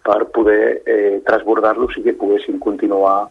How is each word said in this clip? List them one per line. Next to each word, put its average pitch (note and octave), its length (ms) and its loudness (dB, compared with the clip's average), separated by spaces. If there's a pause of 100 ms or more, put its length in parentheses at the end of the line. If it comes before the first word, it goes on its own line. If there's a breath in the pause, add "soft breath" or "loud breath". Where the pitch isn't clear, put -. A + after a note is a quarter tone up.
per G#2 240 2
poder, G#2+ 560 2
eh, G2+ 400 0
transbordar-los A2 720 0
i - 60 -8
que A#2 100 0
poguessin G2+ 480 -2
continuar G2+ 680 0